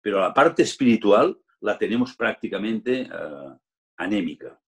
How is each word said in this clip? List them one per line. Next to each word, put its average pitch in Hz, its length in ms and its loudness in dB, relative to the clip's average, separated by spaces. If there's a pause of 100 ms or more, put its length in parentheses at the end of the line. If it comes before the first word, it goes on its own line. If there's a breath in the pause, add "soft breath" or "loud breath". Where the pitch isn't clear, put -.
Pero 98 200 0
la 90 140 -2
parte 160 280 4
espiritual 117 760 4 (220)
la 104 180 -4
tenemos 113 360 -2
prácticamente, 110 880 -4
eh, 76 540 -12 (400)
anémica. 85 720 -6